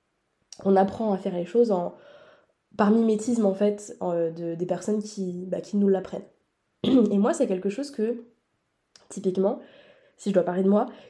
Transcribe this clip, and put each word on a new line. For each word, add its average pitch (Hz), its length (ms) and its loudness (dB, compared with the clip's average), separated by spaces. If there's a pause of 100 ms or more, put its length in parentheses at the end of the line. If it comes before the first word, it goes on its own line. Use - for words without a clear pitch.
(640)
On 196 100 4
apprend 196 380 2
à 190 40 0
faire 190 180 -6
les 175 100 -4
choses 233 260 2
en... 175 220 -2 (800)
par 208 160 4
mimétisme, 226 540 2
en 190 80 2
fait, 208 480 -2
euh, 170 300 -2
de, 170 240 -8
des 170 100 -4
personnes 196 360 -4
qui, 185 460 -8
bah, 180 140 -6
qui - 160 -6
nous 202 100 4
l'apprennent. 185 380 -2 (300)
<clears throat> - 280 -16
Et 220 360 4
moi, 240 140 2
c'est 277 140 0
quelque 196 220 -2
chose 277 220 -8
que, 233 340 -4 (840)
typiquement, 190 520 -2 (580)
si - 120 -4
je 190 40 -2
dois 180 100 4
parler 180 200 -2
de 190 60 4
moi, 208 180 4 (220)